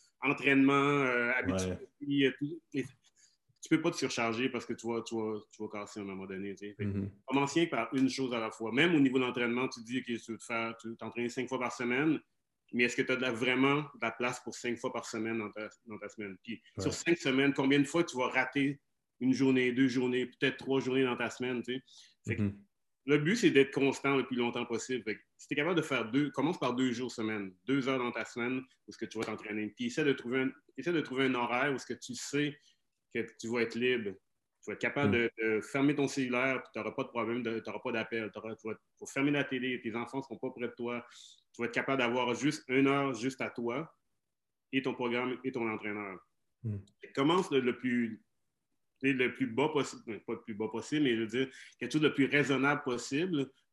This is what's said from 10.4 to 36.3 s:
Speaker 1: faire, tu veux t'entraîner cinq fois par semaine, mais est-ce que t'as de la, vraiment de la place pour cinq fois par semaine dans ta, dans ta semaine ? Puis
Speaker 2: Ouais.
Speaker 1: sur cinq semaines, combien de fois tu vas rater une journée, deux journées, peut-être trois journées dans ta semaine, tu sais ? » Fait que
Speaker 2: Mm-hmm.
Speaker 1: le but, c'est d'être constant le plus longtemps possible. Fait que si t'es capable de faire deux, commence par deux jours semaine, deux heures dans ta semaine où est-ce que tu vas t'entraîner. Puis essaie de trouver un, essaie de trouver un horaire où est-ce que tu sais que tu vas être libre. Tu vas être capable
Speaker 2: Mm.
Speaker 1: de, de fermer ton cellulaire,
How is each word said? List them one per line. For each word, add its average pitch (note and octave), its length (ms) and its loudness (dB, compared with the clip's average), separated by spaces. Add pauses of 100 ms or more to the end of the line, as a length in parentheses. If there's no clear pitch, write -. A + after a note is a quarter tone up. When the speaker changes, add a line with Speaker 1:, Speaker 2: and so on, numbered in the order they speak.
Speaker 1:
faire, A2+ 360 -4
tu A2+ 60 -10
veux A2+ 80 -8
t'entraîner A#2 320 -4
cinq B2+ 220 -4
fois C3 100 -2
par A#2+ 140 -2
semaine, B2+ 460 2 (520)
mais A#2+ 120 4
est-ce A#2+ 120 2
que C3+ 60 2
t'as B2+ 160 2
de A#2+ 40 0
la, B2+ 120 0
vraiment B2+ 460 4
de C#3+ 220 -8
la A2+ 100 0
place A#2+ 280 -4
pour - 160 -10
cinq A#2+ 220 -4
fois B2+ 160 -4
par A#2 120 -4
semaine A2+ 340 -4
dans G#2 120 -4
ta, G#2+ 160 -8 (200)
dans G#2+ 100 -12
ta G2+ 100 -10
semaine ? G2 340 -10
Puis A2+ 200 -12 (160)
Speaker 2:
Ouais. G2 60 -4
Speaker 1:
sur G#2+ 100 0
cinq F3 240 2
semaines, C#3 360 2
combien C#3 260 4
de C#3+ 40 6
fois E3 220 2
tu D3 100 -8
vas B2+ 140 0
rater C3+ 500 0 (400)
une B2+ 140 4
journée, B2+ 400 4
deux C3 160 4
journées, B2 380 0
peut-être C3 300 0
trois C3+ 220 0
journées B2+ 240 2
dans B2 140 0
ta A#2 120 0
semaine, B2+ 320 -4
tu B2 140 -4
sais ? » C3 80 -8 (460)
Fait G#2+ 80 0
que G#2+ 60 0
Speaker 2:
Mm-hmm. G2+ 120 0 (520)
Speaker 1:
le C#3+ 100 4
but, D3+ 180 2
c'est F#3 160 6
d'être C3+ 220 6
constant C#3 420 2
le C3 100 2
plus B2 120 -6
longtemps A#2+ 280 -2
possible. A#2+ 380 -4
Fait G#2+ 120 -6
que - 60 -18 (160)
si - 120 -14
t'es D3 60 -4
capable D#3 200 0
de D#3 60 2
faire A#2+ 280 -2
deux, C#3 220 0
commence E3+ 280 0
par B2 160 0
deux B2+ 180 2
jours A#2+ 180 -6
semaine, G#2+ 420 -4 (120)
deux C3+ 240 0
heures C3+ 100 2
dans A#2+ 120 -2
ta A2+ 120 -4
semaine B2 360 -4
où - 300 -18
est-ce - 80 -16
que A2+ 80 -8
tu A2 120 -8
vas A2 80 -2
t'entraîner. G#2+ 500 -6
Puis B2 120 -4
essaie D3+ 180 0
de C#3 80 4
trouver B2+ 300 -2
un, C3+ 80 0 (260)
essaie E3+ 160 -2
de D#3 80 2
trouver C3+ 240 0
un C3 100 2
horaire B2 380 2
où - 20 -2
est-ce A#2+ 100 -6
que - 140 -8
tu - 160 -12
sais D3 420 -2 (540)
que A2+ 140 -2 (140)
tu A#2 80 -8
vas A#2 160 2
être A2+ 100 -4
libre. A#2 380 2 (520)
Tu - 60 -12
vas G#2 40 -4
être - 80 -12
capable A#2+ 360 2
Speaker 2:
Mm. A#2+ 40 4
Speaker 1:
de, A#2 100 2 (240)
de G#2 60 0
fermer C#3 340 2
ton C#3 120 0
cellulaire, B2+ 540 0